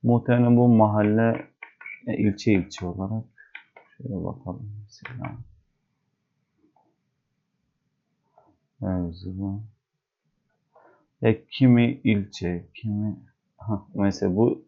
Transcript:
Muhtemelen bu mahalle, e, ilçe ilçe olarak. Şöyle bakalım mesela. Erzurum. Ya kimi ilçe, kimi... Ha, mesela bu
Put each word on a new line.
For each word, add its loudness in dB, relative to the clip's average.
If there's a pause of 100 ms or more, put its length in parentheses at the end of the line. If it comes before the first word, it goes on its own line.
Muhtemelen 4
bu 6
mahalle, 4 (600)
e, -4
ilçe 0
ilçe -2
olarak. -6 (720)
Şöyle -8
bakalım -10 (120)
mesela. -16 (3500)
Erzurum. -8 (1500)
Ya 4 (160)
kimi 4
ilçe, -2
kimi... -6 (420)
Ha, -8
mesela -2
bu 2